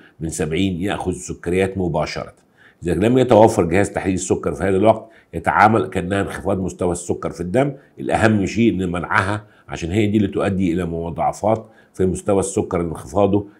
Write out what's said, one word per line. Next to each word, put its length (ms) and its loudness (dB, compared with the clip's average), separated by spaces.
من 100 -6
سبعين 520 -4
يأخذ 300 -4
سكريات 680 -4
مباشرة. 560 -4
إذا 100 -2
لم 240 2
يتوفر 460 6
جهاز 280 0
تحليل 240 -2
السكر 380 -2
في 100 -8
هذا 140 0
الوقت 320 2
يتعامل 540 4
كأنها 340 -2
انخفاض 380 -4
مستوى 320 -2
السكر 380 -6
في 120 -10
الدم. 320 0
الأهم 460 2
شيء 280 2
إن 180 -2
منعها، 520 -2
عشان 220 -6
هي 160 2
دي 100 2
اللي 100 2
تؤدي 460 0
إلى 120 -2
مضاعفات 800 -2
في 120 -2
مستوى 340 0
السكر، 420 -2
انخفاضه 680 0